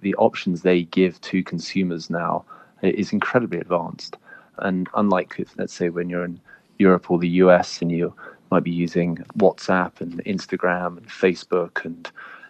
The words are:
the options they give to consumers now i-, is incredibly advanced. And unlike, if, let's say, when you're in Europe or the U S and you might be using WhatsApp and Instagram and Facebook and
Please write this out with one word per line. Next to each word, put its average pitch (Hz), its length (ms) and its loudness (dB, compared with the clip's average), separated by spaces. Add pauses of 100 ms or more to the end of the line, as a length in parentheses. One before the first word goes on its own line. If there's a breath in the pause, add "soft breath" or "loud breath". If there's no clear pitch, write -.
the 98 120 0
options 101 460 0
they 90 220 4
give 87 380 0
to 92 220 -2
consumers 85 680 -4
now 82 340 -4 (380 loud breath)
i-, 95 60 2
is 95 220 -2
incredibly 107 460 0
advanced. 85 600 -6 (420 loud breath)
And 92 340 -2
unlike, 98 460 0
if, - 180 -10
let's - 160 -8
say, 90 160 -2
when 87 220 -4
you're 87 140 -4
in 87 140 -10 (380 soft breath)
Europe 92 320 6
or 90 80 4
the 87 120 0
U 90 200 6
S 90 320 4
and 85 100 -2
you 85 220 -2 (380 loud breath)
might 90 120 4
be 85 80 -4
using 85 460 0 (180)
WhatsApp 92 640 2
and 85 260 -10
Instagram 90 720 -4
and - 100 -20
Facebook 87 760 -2
and - 260 -12 (380 loud breath)